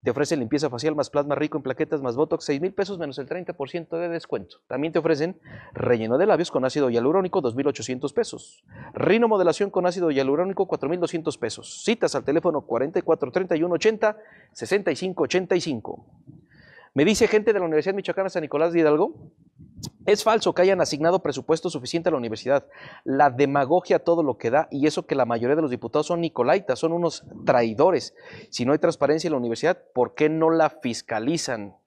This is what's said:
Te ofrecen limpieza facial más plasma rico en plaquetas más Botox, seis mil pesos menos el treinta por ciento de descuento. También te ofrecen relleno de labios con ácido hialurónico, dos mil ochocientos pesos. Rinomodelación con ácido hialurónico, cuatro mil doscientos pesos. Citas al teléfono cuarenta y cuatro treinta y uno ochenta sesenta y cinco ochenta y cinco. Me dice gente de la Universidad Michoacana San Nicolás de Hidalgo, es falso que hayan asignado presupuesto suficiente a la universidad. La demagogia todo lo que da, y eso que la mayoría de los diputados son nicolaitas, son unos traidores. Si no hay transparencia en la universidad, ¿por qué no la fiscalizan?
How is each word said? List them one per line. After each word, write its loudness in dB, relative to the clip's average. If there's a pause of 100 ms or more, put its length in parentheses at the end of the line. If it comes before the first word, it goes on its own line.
Te -2
ofrecen -2
limpieza -2
facial -4
más -2
plasma -2
rico -4
en -8
plaquetas -4
más -4
Botox, -2
seis -2
mil -4
pesos -6
menos -10
el -10
treinta -8
por -8
ciento -8
de -4
descuento. -8
También -4
te 2
ofrecen 0 (320)
relleno 2
de 4
labios 2
con -2
ácido 0
hialurónico, 0
dos -2
mil -2
ochocientos -6
pesos. -6 (300)
Rinomodelación 2
con 0
ácido 0
hialurónico, 0
cuatro -4
mil -2
doscientos -4
pesos. -8
Citas 0
al -2
teléfono 0
cuarenta -2
y 0
cuatro 0
treinta 0
y 0
uno 0
ochenta 0 (360)
sesenta -2
y 0
cinco -2
ochenta 0
y 0
cinco. -8 (840)
Me 4
dice 4
gente 2
de 2
la 0
Universidad 0
Michoacana -4
San -4
Nicolás 0
de 4
Hidalgo, 2 (760)
es 2
falso 2
que 4
hayan 4
asignado 2
presupuesto -2
suficiente -4
a 0
la 0
universidad. -2 (360)
La 4
demagogia 2
todo 2
lo 0
que -2
da, 2
y 0
eso -2
que -4
la 2
mayoría 0
de 0
los 0
diputados -2
son -2
nicolaitas, 0
son 0
unos -4 (180)
traidores. 2 (340)
Si -6
no 2
hay 2
transparencia 0
en -2
la -2
universidad, -2 (160)
¿por 0
qué 2
no 2
la 2
fiscalizan? -6